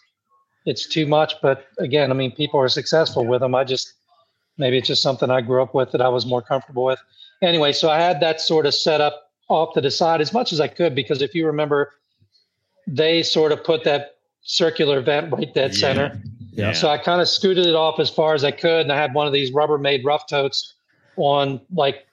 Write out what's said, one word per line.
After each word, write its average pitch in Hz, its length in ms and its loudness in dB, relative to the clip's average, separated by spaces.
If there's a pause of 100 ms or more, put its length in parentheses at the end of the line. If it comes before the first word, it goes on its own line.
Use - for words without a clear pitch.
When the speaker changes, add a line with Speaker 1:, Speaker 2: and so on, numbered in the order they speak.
(640)
Speaker 1:
it's - 220 -4
too 156 180 -2
much. 151 360 2
But - 240 0 (120)
again, 143 320 0
I 131 40 0
mean, 131 180 -2
people 147 280 -2
are 131 100 2
successful 151 560 0
with 120 160 0
them. 127 140 0
I 135 80 2
just, 127 300 -6 (640)
maybe 131 200 0
it's 120 100 -2
just - 160 0
something 131 260 0
I 127 120 2
grew 127 200 0
up 131 140 -4
with 127 160 0
that 143 100 0
I 127 80 4
was 123 160 0
more 123 160 -2
comfortable 131 440 -4
with. 131 140 0 (420)
Anyway, 165 320 2
so 160 160 2
I 151 100 2
had 175 220 2
that 160 200 0
sort 156 240 2
of 143 80 0
set 151 280 0
up 147 220 -2 (260)
off 165 240 0
to 170 80 0
the 135 100 0
side 165 300 0
as 151 120 -4
much 240 200 -2
as 151 80 0
I 139 60 0
could, 165 280 -2
because 135 260 -4
if 139 140 -4
you 160 100 -2
remember, 147 460 0 (960)
they 160 360 0
sort 156 280 2
of 147 120 -4
put 160 200 0
that 143 280 -2 (300)
circular 156 600 0
vent 147 320 0
right - 200 -4
dead 135 200 0
Speaker 2:
Yeah. - 60 -2
Speaker 1:
center. 139 420 0 (300)
Speaker 2:
Yeah. 104 200 -2
Speaker 1:
So - 160 0
I 151 100 2
kind 175 220 0
of 170 80 2
scooted 185 380 2
it 165 100 2
off 160 240 2
as 147 100 0
far 156 240 2
as 143 100 0
I 143 80 2
could, 165 300 2
and 147 100 -2
I 139 60 0
had 143 160 0
one 147 140 0
of 139 60 -2
these 139 180 -2
Rubbermaid 143 540 0
rough 147 220 -2
totes 139 460 -4 (440)
on, 143 420 0 (140)
like, 139 400 -2